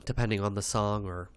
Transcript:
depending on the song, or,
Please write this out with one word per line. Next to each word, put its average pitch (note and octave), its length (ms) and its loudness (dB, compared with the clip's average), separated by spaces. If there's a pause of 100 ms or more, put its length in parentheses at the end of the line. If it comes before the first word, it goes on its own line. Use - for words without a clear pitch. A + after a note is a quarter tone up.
depending G2+ 340 2
on G2+ 160 0
the G2+ 80 -2
song, G#2 420 0
or, F2+ 320 -8